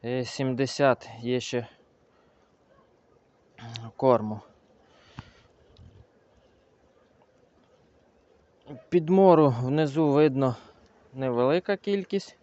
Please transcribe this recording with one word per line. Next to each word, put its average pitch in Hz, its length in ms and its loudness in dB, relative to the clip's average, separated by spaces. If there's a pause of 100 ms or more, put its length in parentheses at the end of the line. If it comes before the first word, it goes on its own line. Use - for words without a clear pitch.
е, 123 200 -4
сімдесят 131 840 -2 (100)
є 123 200 -4
ще 120 280 -8 (2250)
корму. 107 460 0 (4000)
Підмору 175 600 6
внизу 143 600 -2
видно 139 460 2 (580)
невелика 131 640 -2
кількість. 196 640 -6